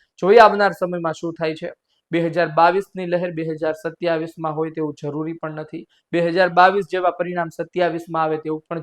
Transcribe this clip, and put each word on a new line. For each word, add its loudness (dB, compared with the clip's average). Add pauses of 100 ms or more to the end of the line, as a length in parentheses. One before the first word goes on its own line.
(200)
જોઈએ 6
આવનાર 6
સમયમાં -6
શું -8
થાય -4
છે. -10 (380)
બે 0
હજાર 0
બાવીસની 0
લહેર -2
બે -8
હજાર -4
સત્યાવીસમાં -6
હોય -4
તેવું -6
જરૂરી -6
પણ -10
નથી. -12 (260)
બે 0
હજાર 2
બાવીસ 4
જેવા 0
પરિણામ -4
સત્યાવીસમાં -4
આવે 0
તેવું -6
પણ -8